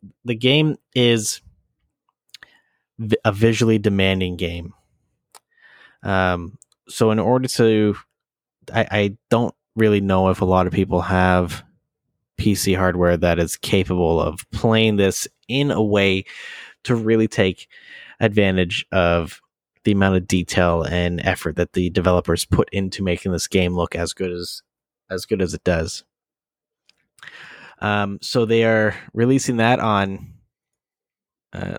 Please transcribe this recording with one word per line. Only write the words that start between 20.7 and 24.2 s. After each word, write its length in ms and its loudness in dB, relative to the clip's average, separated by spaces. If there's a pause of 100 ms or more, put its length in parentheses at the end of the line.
and 420 -2
effort 320 -4
that 180 -4
the 160 0
developers 560 0
put 260 0
into 300 -6
making 300 -2
this 140 -4
game 280 0
look 200 -2
as 200 -6
good 180 -6